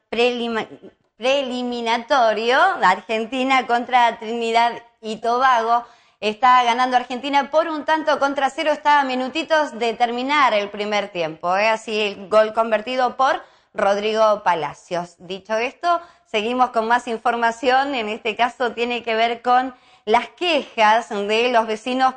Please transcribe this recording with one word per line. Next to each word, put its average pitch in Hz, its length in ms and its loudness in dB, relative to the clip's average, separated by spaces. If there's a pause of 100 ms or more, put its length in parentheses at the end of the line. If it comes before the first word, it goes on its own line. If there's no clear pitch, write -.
prelima-, 233 600 -2 (480)
preliminatorio 240 1400 0 (220)
de 214 60 2
Argentina 226 840 0
contra 240 500 2
Trinidad 226 640 -2 (200)
y 214 160 -8
Tobago. 233 680 0 (380)
Está 247 420 4
ganando 247 320 0
Argentina 269 560 -2
por 330 160 2
un 311 160 -6
tanto 311 340 0
contra 277 320 0
cero, 311 220 -2
está 294 300 2
a - 20 0
minutitos 262 720 -2
de 226 160 -2
terminar 247 600 0
el 202 160 0
primer 208 400 -4
tiempo, 175 480 -2
¿eh? 214 100 2
Así 220 320 -2
el 196 300 -6
gol 214 240 4
convertido 233 640 0
por 302 240 2 (340)
Rodrigo 208 680 2
Palacios. 175 720 -4
Dicho 190 400 -6
esto, 339 420 -2 (280)
seguimos 240 420 0
con 226 180 -2
más 240 200 0
información. 240 880 0
En 220 120 -4
este 214 280 -6
caso 240 360 -2
tiene 240 300 -4
que 226 140 -4
ver 233 260 0
con 254 320 2 (320)
las 226 240 0
quejas 240 800 0
de 220 420 0
los 226 140 2
vecinos 254 520 -2